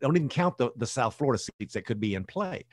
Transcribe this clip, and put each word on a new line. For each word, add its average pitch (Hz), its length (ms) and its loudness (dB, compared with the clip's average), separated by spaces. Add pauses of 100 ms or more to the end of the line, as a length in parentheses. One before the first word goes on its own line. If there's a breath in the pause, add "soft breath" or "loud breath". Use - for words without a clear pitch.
don't 147 160 4
even 151 100 4
count 175 300 0
the, - 180 2
the 123 100 -4
South 113 300 0
Florida 135 260 2
seats - 340 -10
that 101 100 -4
could 107 160 -4
be 104 140 0
in 92 100 -4
play. 185 480 -6